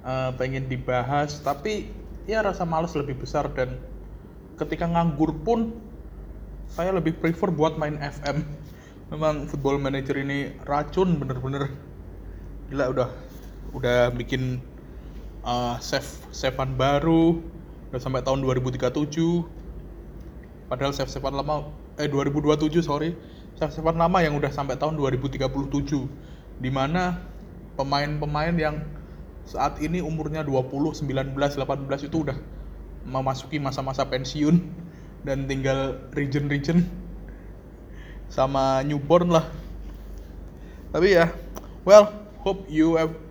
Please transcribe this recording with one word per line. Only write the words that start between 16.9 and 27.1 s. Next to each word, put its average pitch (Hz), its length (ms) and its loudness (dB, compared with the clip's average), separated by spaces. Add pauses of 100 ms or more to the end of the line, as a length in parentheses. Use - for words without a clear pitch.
udah 131 60 -6
sampai 131 240 -2
tahun 135 240 2
dua 127 160 4
ribu 127 80 0
tiga 127 240 0
tujuh. 165 480 2 (1300)
Padahal 135 240 0
save-save-an 135 400 -4
lama, 147 400 -2 (240)
eh, 147 100 0
dua 139 220 2
ribu 147 160 0
dua 151 160 6
tujuh, 160 240 4
sorry. 151 320 -2 (400)
Save-save-an 160 400 0
lama 180 240 6
yang 147 160 4
udah 143 160 2
sampai 139 240 -2
tahun 151 240 0
dua 135 100 4
ribu 127 220 0
tiga 131 160 0
puluh 139 240 -2
tujuh. 143 320 0 (560)
Dimana 143 640 2 (560)